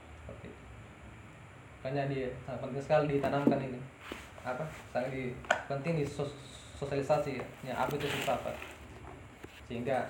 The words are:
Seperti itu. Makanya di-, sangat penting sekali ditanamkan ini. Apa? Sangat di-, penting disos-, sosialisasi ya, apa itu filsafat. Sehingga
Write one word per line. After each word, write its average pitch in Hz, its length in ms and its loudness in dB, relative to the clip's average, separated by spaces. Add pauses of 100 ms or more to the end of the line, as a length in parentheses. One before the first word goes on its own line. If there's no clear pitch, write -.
(260)
Seperti - 240 -10
itu. - 140 -14 (1200)
Makanya 139 240 2
di-, 131 320 0
sangat 127 240 -4
penting 135 160 -2
sekali 147 320 8
ditanamkan 139 480 6
ini. 127 160 -2 (640)
Apa? 127 240 -2 (240)
Sangat 127 240 2
di-, 131 240 -2 (320)
penting 147 320 2
disos-, 139 360 -2 (400)
sosialisasi 139 600 4 (240)
ya, 127 160 -2
apa 139 160 4
itu 143 160 2
filsafat. 120 460 2 (1120)
Sehingga 123 400 2